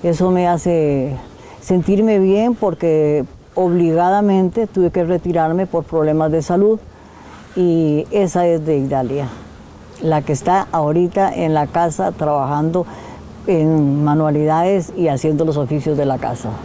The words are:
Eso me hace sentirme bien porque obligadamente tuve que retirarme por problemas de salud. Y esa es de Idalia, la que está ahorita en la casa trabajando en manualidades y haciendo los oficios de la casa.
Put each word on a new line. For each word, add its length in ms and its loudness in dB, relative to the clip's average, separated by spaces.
Eso 260 2
me 160 2
hace 680 0
sentirme 600 2
bien 340 2
porque 720 0
obligadamente 1120 2
tuve 240 0
que 100 0
retirarme 640 0
por 160 -4
problemas 480 0
de 100 0
salud. 380 2
Y 540 0
esa 380 0
es 180 0
de 120 2
Idalia, 500 -2
la 200 0
que 100 -4
está 400 0
ahorita 600 0
en 220 -2
la 140 0
casa 420 -2
trabajando 760 -2
en 560 2
manualidades 920 2
y 100 0
haciendo 380 0
los 120 0
oficios 400 -2
de 80 0
la 140 0
casa. 300 -6